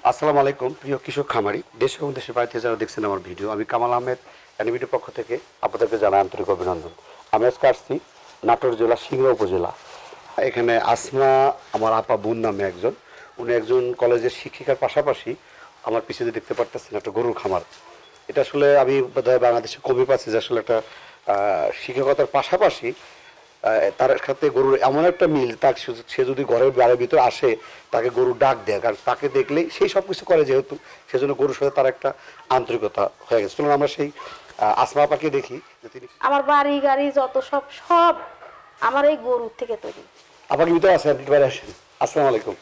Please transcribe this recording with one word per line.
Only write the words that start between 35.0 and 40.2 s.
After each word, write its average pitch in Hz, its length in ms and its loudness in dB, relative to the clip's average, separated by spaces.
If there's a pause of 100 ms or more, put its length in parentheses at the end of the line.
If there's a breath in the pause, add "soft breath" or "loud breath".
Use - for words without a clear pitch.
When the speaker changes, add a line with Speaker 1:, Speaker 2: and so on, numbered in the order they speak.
Speaker 1:
আপাকে 147 260 0
দেখি 131 280 -4 (260)
যে 117 60 -18
তিনি - 180 -20 (120)
Speaker 2:
আমার 277 240 0
বাড়ি 285 360 2
গাড়ি 277 320 0
যত 262 240 0 (140)
সব, 277 140 -2 (240)
সব 339 280 4 (640)
আমার 269 240 0
এই 302 120 4
গরুর 233 400 -4
থেকে 233 240 -6
তৈরি। - 220 -16 (460)